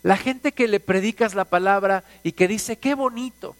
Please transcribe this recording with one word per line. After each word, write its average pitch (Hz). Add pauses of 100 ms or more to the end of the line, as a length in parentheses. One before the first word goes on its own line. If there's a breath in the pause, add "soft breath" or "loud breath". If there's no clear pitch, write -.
La 190
gente 262
que 240
le 202
predicas 196
la 196
palabra 190 (220 loud breath)
y 170
que 185
dice, 214
"Qué 277
bonito 254